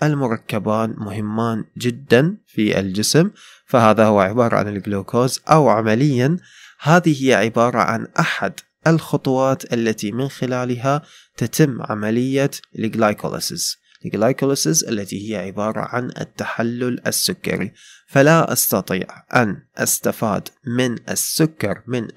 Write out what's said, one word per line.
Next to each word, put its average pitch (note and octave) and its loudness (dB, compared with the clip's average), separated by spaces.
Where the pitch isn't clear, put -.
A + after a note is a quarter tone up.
المركبان A2+ -2
مهمان G#2+ -4
جدًا C3+ 0
في G#2+ 0
الجسم، G#2+ 0
فهذا A2 4
هو G#2 4
عبارة A2 2
عن G2 0
الجلوكوز، G#2 -2
أو D3+ 6
عمليًا A#2+ 2
هذه D3+ 4
هي B2 6
عبارة A#2 2
عن A2 0
أحد G2+ -2
الخطوات C3+ 0
التي A2 -2
من C3 -4
خلالها B2 -2
تتم C3+ 0
عملية B2 -2
الجلايكوليسيس. - -2
الجلايكوليسيس C#3 0
التي G2+ -6
هي F#2+ -6
عبارة G#2 -4
عن A#2+ -4
التحلل A#2+ -4
السكري، - -4
فلا D3 4
أستطيع F#2+ -2
أن G#2+ 0
أستفاد - -2
من B2 -2
السكر G#2 -2
من A#2+ -6